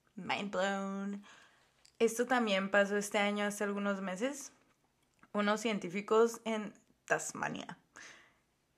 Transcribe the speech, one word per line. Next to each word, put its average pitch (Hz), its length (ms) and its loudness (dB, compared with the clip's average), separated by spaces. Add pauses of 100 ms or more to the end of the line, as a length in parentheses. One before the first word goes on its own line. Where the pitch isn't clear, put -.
(140)
Mind 196 360 -6
blown. 196 720 -2 (760)
Esto 226 260 2
también 214 460 2
pasó 202 260 4
este 202 220 0
año, 208 260 2
hace 208 200 -2
algunos 202 360 -2
meses. 196 500 -4 (840)
Unos 208 260 2
científicos 220 840 2
en 214 260 -4 (320)
Tasmania - 760 -4 (1000)